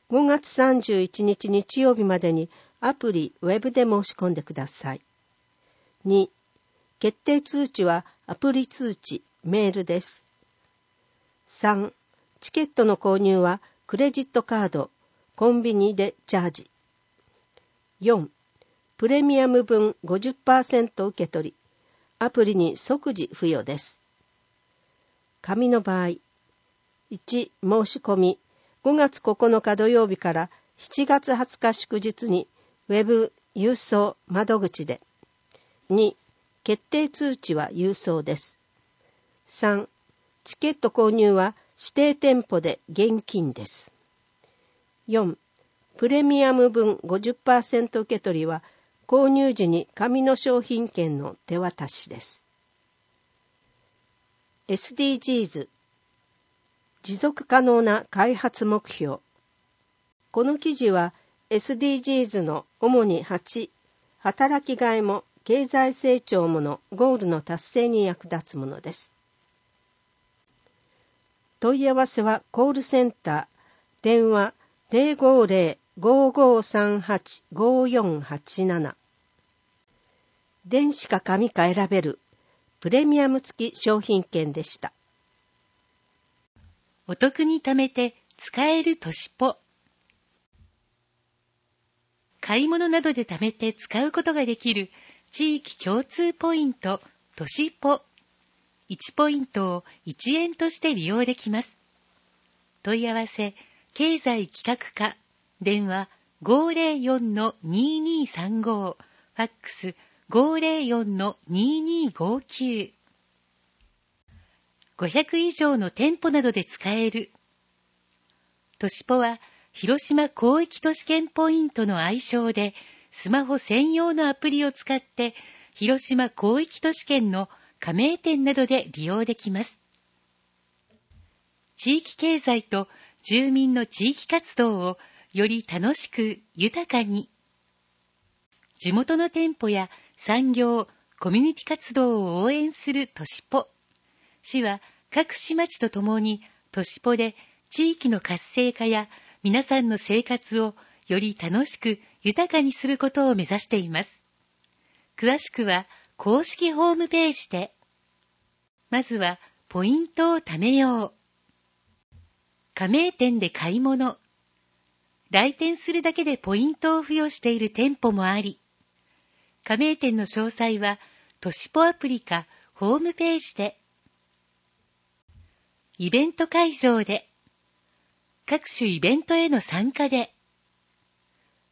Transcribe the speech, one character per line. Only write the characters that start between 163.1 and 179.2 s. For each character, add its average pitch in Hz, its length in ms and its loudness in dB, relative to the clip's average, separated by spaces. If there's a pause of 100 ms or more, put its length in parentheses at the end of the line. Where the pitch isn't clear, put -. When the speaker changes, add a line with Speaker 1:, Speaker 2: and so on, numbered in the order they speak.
Speaker 2:
店 247 300 0
で 180 100 -2
買 175 260 -4
い 240 40 0
物。 262 360 -2 (1160)
来 226 240 2
店 330 220 -2
す - 160 -6
る 330 100 -2
だ 330 100 0
け 330 120 -4
で 285 120 -2
ポ - 180 -4
イ 226 120 2
ン 302 80 -2
ト 320 240 0
を 320 40 -2
付 294 120 -6
与 302 200 -2
し - 60 -8
て 233 120 0
い 233 60 -2
る 214 120 -2
店 262 240 0
舗 233 180 0
も 196 120 0
あ 190 160 0
り、 202 200 -8 (1040)
加 220 120 0
盟 302 200 0
店 247 200 0
の 214 100 -2
詳 220 240 -4
細 226 280 -2
は、 202 220 -2 (400)
ト 185 100 -6
シ - 200 -10
ポ 320 120 2
ア 339 100 4
プ 285 160 -8
リ 247 120 -4
か 170 260 -4 (260)
ホ 208 240 0
ー 302 40 -4
ム 339 140 -4
ペ 330 220 0
ー 311 40 -6
ジ - 160 -12
で。 202 200 -6 (2250)
イ 175 120 -4
ベ 254 160 2
ン 330 60 -6
ト 330 140 -2
会 339 260 2
場 240 300 2
で。 - 260 -6 (1200)
各 - 220 -4
種 - 200 -2
イ 170 120 -2
ベ 202 160 2
ン 311 80 -4